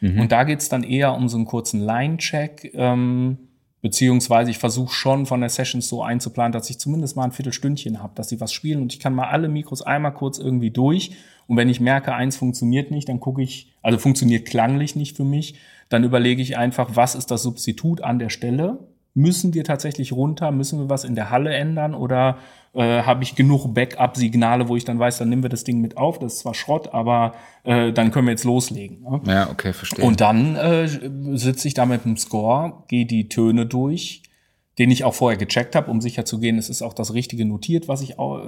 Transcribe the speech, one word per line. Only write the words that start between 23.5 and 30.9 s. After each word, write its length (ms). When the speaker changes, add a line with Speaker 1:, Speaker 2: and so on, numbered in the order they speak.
Speaker 2:
Backup-Signale, 960
wo 80
ich 80
dann 120
weiß, 200
dann 100
nehmen 160
wir 60
das 160
Ding 160
mit 160
auf, 200
das 180
ist 40
zwar 140
Schrott, 400
aber, 400
äh, 260
dann 200
können 160
wir 40
jetzt 140
loslegen, 560
ne? 260
Speaker 1:
Ja, 240
okay, 220
verstehe. 320
Speaker 2:
Und 160
dann, 340
äh, 320